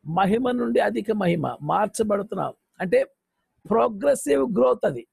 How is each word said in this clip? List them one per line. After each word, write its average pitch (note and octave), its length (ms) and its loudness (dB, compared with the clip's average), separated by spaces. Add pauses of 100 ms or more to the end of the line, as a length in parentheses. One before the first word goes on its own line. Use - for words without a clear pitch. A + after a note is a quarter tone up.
మహిమ G3 460 0
నుండి A#3+ 280 0
అధిక G#3+ 320 -2
మహిమ E3+ 500 0
మార్చబడుతున్నాం. G3+ 920 -2 (260)
అంటే G#3+ 240 2 (680)
progressive A#3+ 840 0
growth A#3+ 320 2
అది. B2+ 280 -4